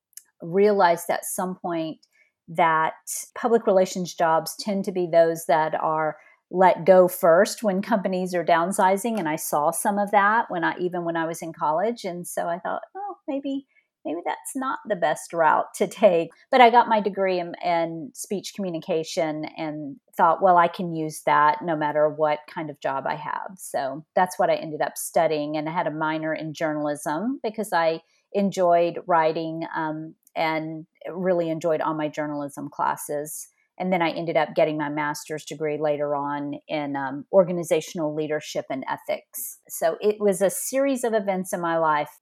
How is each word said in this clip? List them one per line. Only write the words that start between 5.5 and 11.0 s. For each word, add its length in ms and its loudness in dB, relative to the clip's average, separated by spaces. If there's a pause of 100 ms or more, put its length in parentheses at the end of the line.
are 420 -2 (340)
let 360 4
go 220 8
first 560 4
when 180 0
companies 520 -2
are 100 -2
downsizing. 760 2
And 100 -4
I 60 -2
saw 380 0
some 260 -2
of 140 -2
that 360 4
when 140 -4
I, 160 -2
even 260 -4